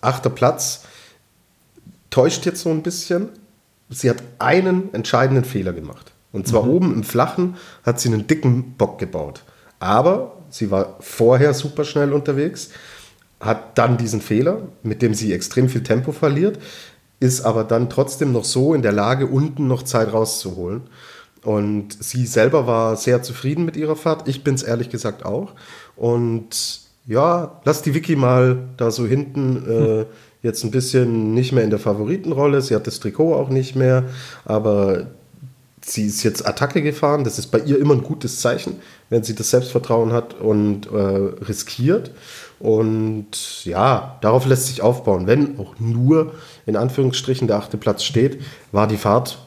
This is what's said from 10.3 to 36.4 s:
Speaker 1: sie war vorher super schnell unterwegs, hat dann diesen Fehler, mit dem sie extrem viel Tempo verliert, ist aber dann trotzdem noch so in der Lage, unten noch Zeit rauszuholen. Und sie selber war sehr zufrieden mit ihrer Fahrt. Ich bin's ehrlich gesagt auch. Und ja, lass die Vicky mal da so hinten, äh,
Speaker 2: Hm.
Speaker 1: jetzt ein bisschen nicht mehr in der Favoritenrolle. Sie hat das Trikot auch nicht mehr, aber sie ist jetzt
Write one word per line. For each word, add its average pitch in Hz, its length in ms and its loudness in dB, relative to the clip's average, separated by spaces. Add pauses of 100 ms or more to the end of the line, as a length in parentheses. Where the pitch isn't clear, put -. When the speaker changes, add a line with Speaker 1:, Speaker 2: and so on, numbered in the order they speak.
Speaker 1:
sie 107 220 -6
war 98 300 -2
vorher 127 520 4
super 143 320 -4
schnell 143 300 0
unterwegs, 147 560 -2 (680)
hat - 380 -2
dann 120 220 4
diesen 110 240 -2
Fehler, 151 380 0 (220)
mit 107 200 -4
dem 113 100 2
sie 104 220 -2
extrem 127 340 0
viel 127 140 -2
Tempo 127 300 0
verliert, 160 460 0 (640)
ist 127 220 2
aber 113 220 2
dann 117 260 0
trotzdem 135 420 0
noch 117 140 0
so 135 260 2
in 151 80 2
der 110 120 2
Lage, 117 340 2
unten 139 400 -2
noch 127 160 0
Zeit 110 280 0
rauszuholen. 101 720 -4 (640)
Und 104 580 -2
sie 123 220 -2
selber 123 420 2
war 113 300 0
sehr 123 260 0
zufrieden 147 440 -4
mit 160 100 -6
ihrer 151 180 -2
Fahrt. 156 320 -2
Ich 135 160 -6
bin's 131 200 0
ehrlich 120 260 -2
gesagt 110 380 -8
auch. 151 260 -6 (440)
Und 117 840 -2 (260)
ja, 156 580 0
lass 147 180 2
die 143 120 0
Vicky 160 220 0
mal 127 400 4 (220)
da 117 120 2
so 117 160 -2
hinten, 135 500 0 (120)
äh, 110 320 2
Speaker 2:
Hm. 110 60 -4 (360)
Speaker 1:
jetzt 113 220 -2
ein 113 60 -2
bisschen 117 640 2
nicht 127 180 2
mehr 127 120 4
in 107 60 2
der 104 80 2
Favoritenrolle. 139 840 0
Sie 131 120 0
hat 107 120 0
das - 140 -8
Trikot 156 340 0
auch 135 160 -2
nicht 131 260 -2
mehr, 127 280 4 (420)
aber 101 600 2 (760)
sie 107 220 -4
ist 101 180 -4
jetzt 107 240 0